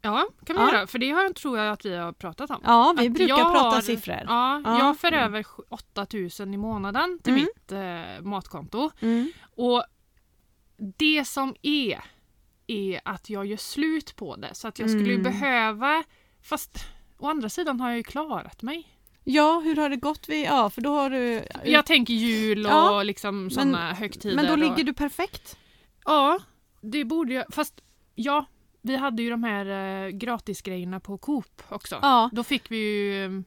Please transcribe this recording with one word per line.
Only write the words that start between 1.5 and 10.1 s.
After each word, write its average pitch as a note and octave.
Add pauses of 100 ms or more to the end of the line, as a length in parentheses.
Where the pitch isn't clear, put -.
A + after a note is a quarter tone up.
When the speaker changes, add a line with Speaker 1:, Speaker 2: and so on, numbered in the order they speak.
Speaker 1:
jag G#3+
att G3+
vi F#3
har E3+
pratat G3
om. C4
Speaker 2:
Ja, A#3+
vi A#3+
Speaker 1:
Att A#3+
Speaker 2:
brukar D4
Speaker 1:
jag E4
Speaker 2:
prata B3
Speaker 1:
har, A3+
Speaker 2:
siffror. A3
Speaker 1:
ja, B3+
Speaker 2:
Ja. A3+
Speaker 1:
jag C#4+
för F4
Speaker 2:
Mm. C#4+
Speaker 1:
över G#3+
sju, -
åtta -
tusen G3
i -
månaden A3
till B3
Speaker 2:
Mm. C4+
Speaker 1:
mitt, -
eh, F3
matkonto. G3 (100)
Speaker 2:
Mm. A#3 (240)
Speaker 1:
Och A#3+ (1120)